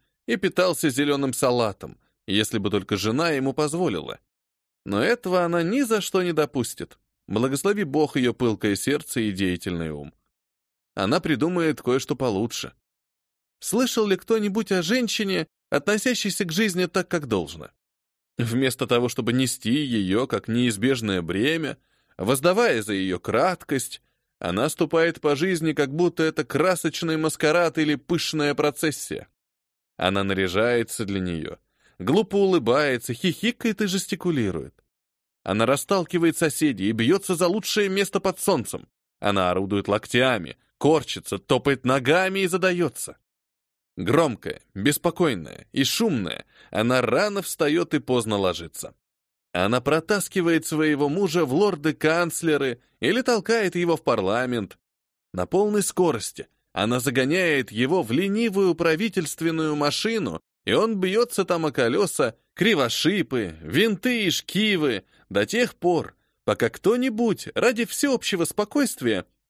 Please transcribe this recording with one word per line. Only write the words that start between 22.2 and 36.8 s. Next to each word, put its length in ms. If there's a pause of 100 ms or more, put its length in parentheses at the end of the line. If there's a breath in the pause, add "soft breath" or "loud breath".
за 120
ее 260
краткость, 840 (380)
она 280
ступает 520
по 160
жизни, 360
как 220
будто 300
это 180
красочный 720
маскарад 640
или 160
пышная 640
процессия. 720 (680)
Она 280
наряжается 800
для 160
нее, 380 (420)
глупо 340
улыбается, 800
хихикает 680
и 40
жестикулирует. 880 (680)
Она 240
расталкивает 680
соседей 520